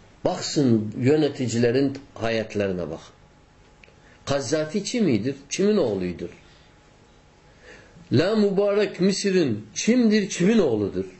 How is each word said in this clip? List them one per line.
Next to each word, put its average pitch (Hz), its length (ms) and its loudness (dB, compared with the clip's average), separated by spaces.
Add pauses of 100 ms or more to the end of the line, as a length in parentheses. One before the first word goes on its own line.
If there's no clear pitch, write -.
(240)
baksın 127 760 0
yöneticilerin 131 960 2 (160)
hayatlarına 101 760 -4
bak. 82 100 -12 (1200)
Kazzafi 151 580 -2
kimidir? 139 520 0 (160)
Kimin 202 260 2
oğluydur? 90 520 -2 (1800)
La 170 240 2
Mübarek 202 640 0
Mısır'ın 185 760 0
kimdir? 220 540 2
Kimin 208 300 2
oğludur? 104 460 0 (160)